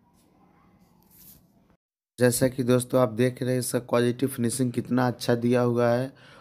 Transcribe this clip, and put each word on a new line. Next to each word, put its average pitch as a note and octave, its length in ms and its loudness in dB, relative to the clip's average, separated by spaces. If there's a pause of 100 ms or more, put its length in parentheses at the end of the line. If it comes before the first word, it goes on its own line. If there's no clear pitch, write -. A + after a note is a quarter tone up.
(2250)
जैसा B2 300 4
कि B2+ 140 -6
दोस्तों B2 380 2
आप B2 100 4
देख B2+ 320 -2
रहे B2 100 -2
हैं B2+ 80 -2
इसका B2 200 -4
क्वालिटी B2 460 0
फिनिशिंग A#2+ 460 -2
कितना B2 340 -2
अच्छा B2 280 -2
दिया A#2+ 260 2
हुआ A#2+ 280 0
है। B2+ 240 -2 (280)